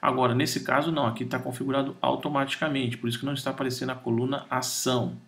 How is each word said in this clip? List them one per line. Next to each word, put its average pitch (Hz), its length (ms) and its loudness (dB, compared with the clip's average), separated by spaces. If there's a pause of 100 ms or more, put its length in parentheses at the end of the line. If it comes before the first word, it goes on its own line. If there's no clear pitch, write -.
Agora, 127 320 4
nesse 135 300 2
caso, 151 300 2
não. 143 140 2
Aqui 113 180 -2
tá 127 160 -2
configurado 135 600 -2
automaticamente, 135 960 0
por 113 120 -2
isso 117 100 -2
que 139 80 -4
não 143 80 -2
está 135 160 -4
aparecendo 131 400 -2
a 127 60 -4
coluna 127 520 0
ação, 127 680 0 (120)